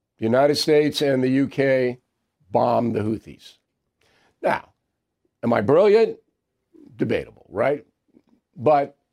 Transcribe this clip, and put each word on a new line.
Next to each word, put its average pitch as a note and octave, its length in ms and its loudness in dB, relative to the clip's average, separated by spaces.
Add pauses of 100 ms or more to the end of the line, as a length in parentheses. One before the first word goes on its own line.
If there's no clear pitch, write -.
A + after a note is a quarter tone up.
(180)
the A2 60 -6
United C3+ 320 2
States D3+ 460 0
and C3+ 200 0
the B2+ 60 0
U C3+ 180 0
K C3 520 -2 (520)
bombed A#2 440 0
the A2 60 -4
Houthis. - 580 -10 (840)
Now, - 280 -4 (720)
am A#2 100 -2
I A2+ 80 2
brilliant? G3+ 580 2 (800)
Debatable, - 520 -6
right? B2+ 380 -4 (720)
But C#3+ 400 0 (160)